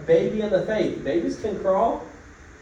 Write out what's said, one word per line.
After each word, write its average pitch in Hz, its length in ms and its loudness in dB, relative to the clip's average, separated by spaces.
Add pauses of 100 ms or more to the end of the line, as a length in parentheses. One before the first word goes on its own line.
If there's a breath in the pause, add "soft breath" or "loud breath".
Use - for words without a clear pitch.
baby 208 380 2
in 208 100 -2
the - 160 4
faith, 196 360 -2
babies 277 360 -2
can 202 220 -4
crawl, 196 440 0 (560)